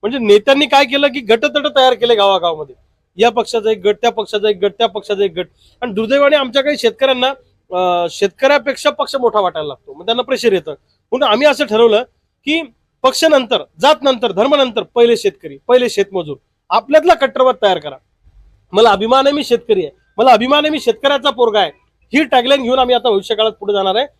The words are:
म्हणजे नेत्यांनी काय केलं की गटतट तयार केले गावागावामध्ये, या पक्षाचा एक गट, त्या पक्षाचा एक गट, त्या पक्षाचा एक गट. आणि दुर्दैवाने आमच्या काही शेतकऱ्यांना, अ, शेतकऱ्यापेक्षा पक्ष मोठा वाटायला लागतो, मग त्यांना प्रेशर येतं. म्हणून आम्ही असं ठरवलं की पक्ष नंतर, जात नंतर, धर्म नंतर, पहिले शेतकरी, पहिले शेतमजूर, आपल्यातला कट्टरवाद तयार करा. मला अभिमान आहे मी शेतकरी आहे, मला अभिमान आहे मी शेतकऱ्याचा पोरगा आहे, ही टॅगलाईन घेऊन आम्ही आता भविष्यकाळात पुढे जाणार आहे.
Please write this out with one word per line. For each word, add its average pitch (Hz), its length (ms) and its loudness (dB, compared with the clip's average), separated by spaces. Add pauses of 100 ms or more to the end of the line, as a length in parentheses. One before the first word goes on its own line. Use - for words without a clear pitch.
म्हणजे 233 160 -4
नेत्यांनी 240 480 2
काय 277 200 4
केलं 277 220 -2
की 277 120 -4
गटतट 277 560 -2
तयार 262 180 4
केले 233 220 0
गावागावामध्ये, 170 600 -2 (420)
या 226 120 2
पक्षाचा 220 420 -2
एक 208 120 -4
गट, 202 180 0
त्या 233 100 0
पक्षाचा 214 380 -4
एक 202 80 -2
गट, 190 200 -2
त्या 226 100 -2
पक्षाचा 202 360 -4
एक 185 100 -4
गट. 170 140 -8 (340)
आणि 240 120 -8
दुर्दैवाने 277 420 0
आमच्या 269 280 -2
काही 294 140 -4
शेतकऱ्यांना, 247 500 -2 (440)
अ, 180 380 -2
शेतकऱ्यापेक्षा 269 800 -2
पक्ष 294 260 -6
मोठा 226 240 0
वाटायला 165 280 -4
लागतो, 139 260 -16
मग 160 120 -10
त्यांना 233 180 0
प्रेशर 240 300 0
येतं. 160 180 -4 (400)
म्हणून 262 120 -2
आम्ही 247 240 2
असं 294 180 0
ठरवलं 220 380 2 (420)
की 311 160 -2 (420)
पक्ष 262 200 0
नंतर, 254 400 0 (180)
जात 294 200 4
नंतर, 247 300 -2
धर्म 233 240 0
नंतर, 247 280 0
पहिले 233 340 2
शेतकरी, 156 400 -6 (100)
पहिले 247 220 2
शेतमजूर, 185 480 -6 (320)
आपल्यातला 302 440 2
कट्टरवाद 262 480 0
तयार 190 160 2
करा. 143 180 -12 (760)
मला 220 180 4
अभिमान 226 380 2
आहे 285 80 0
मी 294 80 -4
शेतकरी 226 420 -2
आहे, 143 60 -12 (260)
मला 254 140 4
अभिमान 262 340 2
आहे 311 40 0
मी 302 100 -4
शेतकऱ्याचा 277 500 -2
पोरगा 220 300 0
आहे, 170 120 -2 (420)
ही 294 100 2
टॅगलाईन 269 400 0
घेऊन 254 160 0
आम्ही 247 160 2
आता 233 140 0
भविष्यकाळात 214 420 -2
पुढे 208 220 -6
जाणार 190 220 -2
आहे. 262 120 -2 (120)